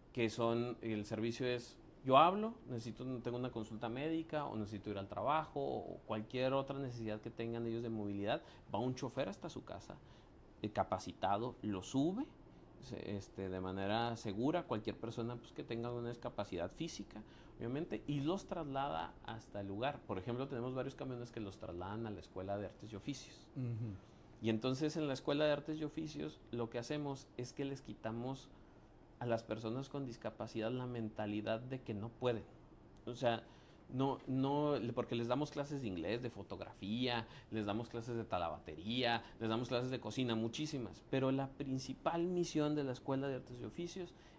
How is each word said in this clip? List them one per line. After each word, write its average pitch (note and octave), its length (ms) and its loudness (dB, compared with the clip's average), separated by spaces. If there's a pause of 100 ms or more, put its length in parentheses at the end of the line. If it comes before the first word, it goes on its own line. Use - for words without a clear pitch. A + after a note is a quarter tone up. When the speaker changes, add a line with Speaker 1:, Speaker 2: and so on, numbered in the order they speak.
(120)
Speaker 1:
que A2+ 200 4
son, A#2 500 4
el G#2+ 240 0
servicio A#2 400 0
es, B2 320 0 (260)
yo C3 140 10
hablo, G#3 380 8 (120)
necesito, A#2 380 -4 (140)
tengo A#2+ 180 -2
una B2 140 -2
consulta A2+ 380 -4
médica, D3+ 560 0
o A2 120 -4
necesito G#2 320 -4
ir G2+ 80 -2
al G2 100 -4
trabajo, D3 540 2
o G#2 460 -2
cualquier B2 460 2
otra C3+ 260 2
necesidad A#2 420 -2
que A#2+ 80 -6
tengan A#2 380 -2
ellos A#2 160 0
de A#2 60 -2
movilidad, G2+ 520 0 (320)
va G2+ 60 2
un B2+ 160 2
chofer B2+ 340 -2
hasta G3+ 200 -6
su - 140 -8
casa, - 340 -10 (640)
eh, G#2+ 80 -2
capacitado, G#2+ 920 2
lo G2 220 0
sube, F3+ 420 2 (560)
se-, A#2+ 340 -4
este, F#2+ 340 -4
de F#2 120 -2
manera G2+ 560 0
segura, B2 460 2
cualquier G#2+ 340 -2
persona, A#2 380 -4
pues, - 160 -12
que - 120 -8
tenga A#2+ 280 -2
una A#2+ 180 -2
discapacidad G2+ 640 -2
física, - 500 -6 (380)
obviamente, C#3 480 -2
y C#3+ 140 2
los F3 260 0
traslada C#3 640 -2 (120)
hasta G#2+ 360 -8
el G2+ 60 -4
lugar. B2 400 0
Por G2+ 100 0
ejemplo, A#2+ 300 -2
tenemos B2+ 260 -2
varios C3 220 -2
camiones B2 360 -6
que - 80 -6
los G2 200 -6
trasladan F#2+ 480 -4
a - 20 -4
la G2 100 -6
Escuela F#2+ 380 -2
de G#2 80 -2
Artes G#2+ 260 -10
y A2 40 -6
Oficios. - 600 -8
Speaker 2:
Ujú. A#2 380 -2 (480)
Speaker 1:
Y A2 80 2
entonces, C3 480 2
en D#3 100 2
la C#3 60 2
Escuela D3 320 4
de D3+ 60 6
Artes D3 280 0
y D#3 40 -2
Oficios, D3+ 560 -4 (120)
lo A#2 200 0
que A#2+ 80 -2
hacemos C#3+ 480 -2 (100)
es B2 160 -6
que C#3+ 100 -2
les C#3 180 -2
quitamos A#2 680 -4 (680)
a B2 60 -4
las A2+ 180 4
personas A2+ 460 -2
con C#3 160 -2
discapacidad A2+ 680 -2
la B2+ 160 0
mentalidad G#2+ 720 0
de B2+ 220 -6
que A#2 120 -4
no G#2 140 -4
pueden. A#2 380 2 (600)
O A#2+ 100 -4
sea, A#2+ 280 4 (460)
no, C3 380 2
no, C#3+ 500 4
le-, A2+ 160 0
porque A#2+ 220 0
les A#2 120 2
damos C#3 240 2
clases C#3+ 300 -2
de A#2 80 0
inglés, F#2+ 320 0
de B2+ 80 -2
fotografía, A2 1000 -2 (240)
les A2 140 2
damos A2 240 0
clases A#2 260 -4
de A2+ 80 0
talabatería, F2+ 1040 0 (160)
les A2+ 80 2
damos A#2 180 2
clases B2+ 240 2
de B2+ 80 0
cocina, A#2+ 360 2
muchísimas. A#2 760 0
Pero C3+ 240 6
la C3+ 160 2
principal C#3+ 800 0
misión D#3+ 480 4
de D3 100 2
la C3 80 0
Escuela C3+ 340 0
de C3+ 80 0
Artes B2 240 -8
y A2+ 60 -6
Oficios E3+ 480 -6 (260)